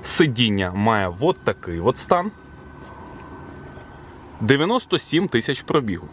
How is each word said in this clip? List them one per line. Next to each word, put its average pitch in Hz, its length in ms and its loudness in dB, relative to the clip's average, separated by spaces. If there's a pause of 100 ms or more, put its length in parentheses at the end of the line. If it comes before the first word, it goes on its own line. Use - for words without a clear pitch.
Сидіння 107 680 2
має 101 480 2
от 170 240 2
такий 87 360 -2
от - 180 2
стан. 180 340 2 (2000)
Дев'яносто 151 560 4
сім 175 300 0
тисяч 131 340 0
пробігу. 95 520 0